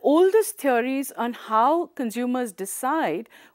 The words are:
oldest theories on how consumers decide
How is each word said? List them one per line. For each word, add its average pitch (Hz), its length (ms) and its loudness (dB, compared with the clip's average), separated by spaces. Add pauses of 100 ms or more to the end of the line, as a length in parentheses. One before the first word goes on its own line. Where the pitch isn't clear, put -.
oldest 370 540 4
theories 262 600 0
on 233 160 -4
how 247 540 2
consumers 247 640 -4
decide 226 800 -4 (260)